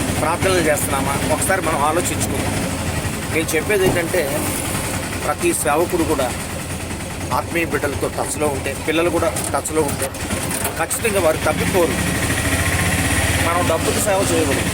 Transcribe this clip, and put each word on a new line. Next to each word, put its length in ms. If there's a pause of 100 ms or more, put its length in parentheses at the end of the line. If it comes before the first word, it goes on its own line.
(200)
ప్రార్థనలు 380
చేస్తున్నామా, 760
ఒకసారి 280
మనం 160
ఆలోచించుకుందాం. 920 (640)
నేను 220
చెప్పేది 280
ఏంటంటే, 560 (840)
ప్రతి 260
సేవకుడు 500
కూడా 300 (1040)
ఆత్మీయ 300
బిడ్డలతో 440
టచ్లో 380
ఉంటే, 300 (120)
పిల్లలు 220
కూడా 220 (220)
టచ్లో 280
ఉంటే 280 (680)
ఖచ్చితంగా 420
వారు 160
తప్పిపోరు. 880 (1200)
మనం 200
డబ్బుకి 320
సేవ 320
చేయకూడదు. 280 (140)